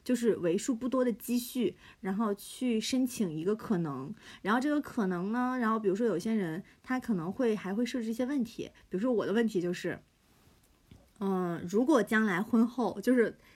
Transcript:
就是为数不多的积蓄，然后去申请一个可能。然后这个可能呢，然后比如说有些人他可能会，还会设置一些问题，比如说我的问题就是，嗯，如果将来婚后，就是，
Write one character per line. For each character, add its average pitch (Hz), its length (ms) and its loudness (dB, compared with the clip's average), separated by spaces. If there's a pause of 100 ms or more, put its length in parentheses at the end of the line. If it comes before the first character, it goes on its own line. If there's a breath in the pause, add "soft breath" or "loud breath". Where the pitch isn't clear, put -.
就 254 100 0
是 233 220 2
为 170 200 2
数 233 160 -2
不 240 160 -4
多 254 160 2
的 240 100 2
积 - 220 -2
蓄， 240 380 -2 (260 soft breath)
然 190 140 -4
后 208 180 0
去 226 480 -2
申 254 240 0
请 208 280 -2
一 156 100 -4
个 208 140 0
可 214 220 0
能。 147 360 -4 (280 loud breath)
然 196 120 2
后 254 60 2
这 294 100 0
个 294 100 2
可 220 280 -2
能 185 240 -2
呢， 247 280 -2
然 220 80 2
后 220 120 2
比 214 80 0
如 180 80 4
说 240 100 0
有 190 100 2
些 220 160 -2
人 185 300 -2 (220 soft breath)
他 254 160 -4
可 233 140 -2
能 170 180 -2
会， 226 240 0
还 190 180 -6
会 240 100 0
设 240 160 -4
置 220 80 -4
一 233 40 -2
些 247 120 -2
问 262 200 -2
题， - 260 -8 (180 soft breath)
比 - 80 -4
如 185 40 -4
说 254 120 2
我 185 140 0
的 170 60 0
问 226 160 4
题 196 120 0
就 175 120 0
是， 175 260 -6 (1200)
嗯， 185 480 -2
如 202 160 2
果 262 200 6
将 220 240 2
来 185 160 2
婚 226 240 4
后， 220 340 -2
就 247 140 4
是， 226 200 4 (220 soft breath)